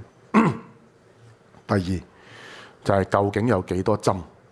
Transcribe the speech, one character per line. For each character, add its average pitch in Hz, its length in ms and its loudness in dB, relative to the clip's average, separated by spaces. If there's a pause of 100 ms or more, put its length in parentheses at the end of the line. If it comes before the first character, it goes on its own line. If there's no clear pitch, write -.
(320)
<clears throat> 214 220 2 (1120)
第 107 80 -2
二 92 260 -2 (840)
就 104 100 2
係 98 100 2
究 101 300 2
竟 107 140 0
有 101 140 2
幾 90 200 -2
多 104 160 0
針， 101 180 0 (360)